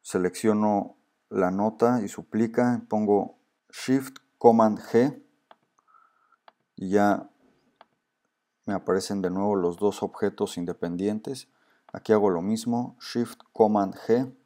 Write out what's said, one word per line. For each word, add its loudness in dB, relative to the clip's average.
Selecciono 0
la 0
nota 0
y -8
su -12
plica, 0
pongo 0
Shift -4
Command 6
G 0
y -8
ya 2
me -4
aparecen -2
de -2
nuevo 0
los 0
dos 0
objetos -4
independientes. -6
Aquí 0
hago 4
lo 0
mismo, -4
Shift -6
Command 2
G 0